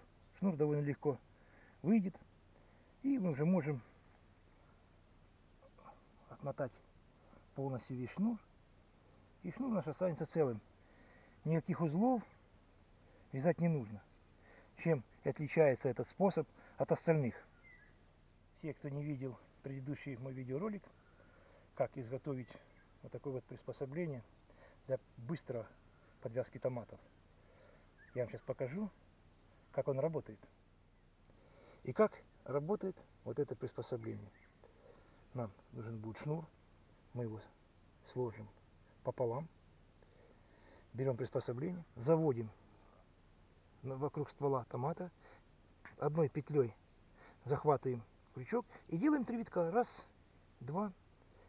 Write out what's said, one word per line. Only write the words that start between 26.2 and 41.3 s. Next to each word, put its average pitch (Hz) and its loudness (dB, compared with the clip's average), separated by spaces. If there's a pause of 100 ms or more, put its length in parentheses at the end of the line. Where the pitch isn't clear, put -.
подвязки 123 -4
томатов, 123 -4 (1160)
я 123 0
вам 117 -4
сейчас 117 -10
покажу, 143 -4 (800)
как - 0
он 135 2
работает. 143 -2 (1400)
И 131 -4
как 214 6 (320)
работает 160 -2 (280)
вот 113 -4
это 135 -2
приспособление. 110 -6 (1040)
Нам 117 -4 (200)
нужен 117 -10
будет 110 -10
шнур, 160 -4 (680)
мы 123 -4
его 110 -6 (720)
сложим 110 -4 (560)
пополам, 127 0 (1500)
берем 127 2
приспособление, 135 -2 (120)